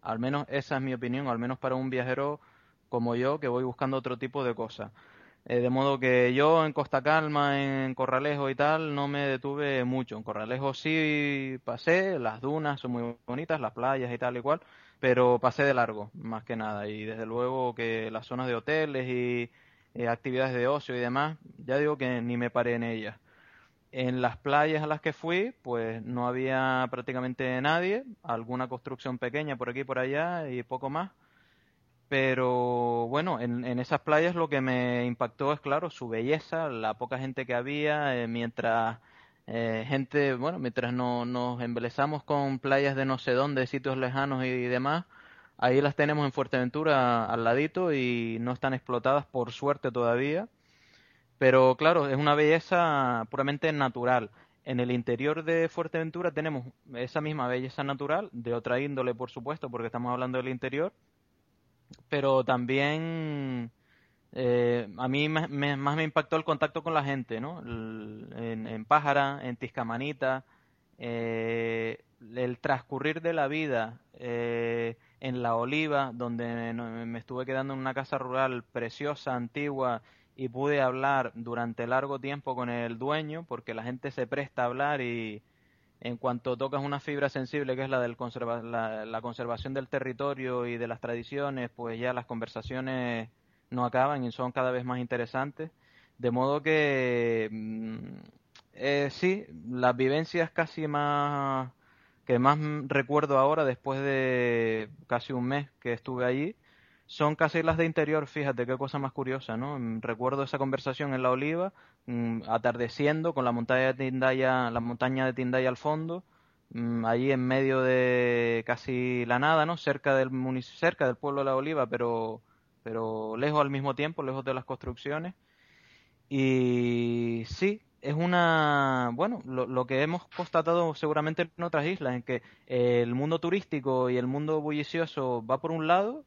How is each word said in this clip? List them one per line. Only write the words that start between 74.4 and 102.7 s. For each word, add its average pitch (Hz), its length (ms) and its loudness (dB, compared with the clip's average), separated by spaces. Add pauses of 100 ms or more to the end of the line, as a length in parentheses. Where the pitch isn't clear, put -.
en 127 220 -4
La 120 140 2
Oliva, 139 580 0
donde 117 600 -4
no, 117 320 -6
me 117 140 -6
estuve 127 260 -8
quedando 135 280 -2
en 135 60 -6
una 131 140 -4
casa 135 240 -4
rural 127 540 0
preciosa, 131 640 -4
antigua, 127 640 -2 (340)
y 135 120 -6
pude 139 340 0
hablar 131 540 2
durante 117 520 -4
largo 135 320 0
tiempo 139 360 -6
con 123 140 -4
el 117 300 -4
dueño, 151 480 -4
porque 117 260 -8
la 113 100 -8
gente 127 280 -8
se 127 160 -2
presta 135 340 -4
a 123 60 2
hablar 139 340 -2
y 113 400 -6 (600)
en 123 140 -6
cuanto 123 400 -2
tocas 135 260 -2
una 139 200 -4
fibra 143 260 -2
sensible, 131 480 -2
que 135 80 -4
es 135 60 -4
la 131 100 2
del 120 160 -2
conserva-, 117 480 -6
la, 113 420 -4
la 113 160 -6
conservación 120 520 -6
del 135 160 -6
territorio 131 760 -2
y 120 120 -4
de 117 100 -4
las 117 140 -6
tradiciones, 123 760 -4
pues 117 240 -8
ya 123 140 0
las 123 120 -4
conversaciones 120 1000 -4 (420)
no 123 140 -2
acaban 131 400 2
y 120 80 -4
son 127 220 -4
cada 127 180 0
vez 123 140 -2
más 123 140 -2
interesantes. 131 720 -4 (460)
De 123 140 0
modo 139 320 0
que, 123 880 2
mm, 110 460 -6 (800)
eh, 143 360 0
sí, 190 340 0 (240)
las 127 280 4
vivencias 156 540 2
casi 160 360 -2
más, 143 840 0 (560)
que 120 140 4
más 143 180 8
m-, 151 300 -2